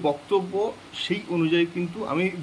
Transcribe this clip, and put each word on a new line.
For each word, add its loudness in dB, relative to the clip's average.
বক্তব্য, 0
সেই -2
অনুযায়ী 4
কিন্তু -4
আমি 0